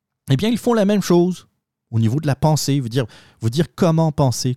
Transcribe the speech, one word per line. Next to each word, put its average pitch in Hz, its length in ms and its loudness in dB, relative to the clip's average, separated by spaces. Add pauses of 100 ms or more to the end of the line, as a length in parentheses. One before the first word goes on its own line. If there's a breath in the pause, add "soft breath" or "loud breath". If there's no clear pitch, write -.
(300)
Eh 135 80 2
bien, 180 100 0
ils 233 100 0
font 240 160 0
la 220 120 2
même 208 160 0
chose 175 460 0 (440)
au 113 80 -2
niveau 113 200 2
de 160 80 -4
la 135 80 0
pensée, 143 440 0
vous 123 100 -6
dire, 120 160 -2 (360 loud breath)
vous 113 80 0
dire 139 260 -2
comment 160 360 2
penser, 131 460 -2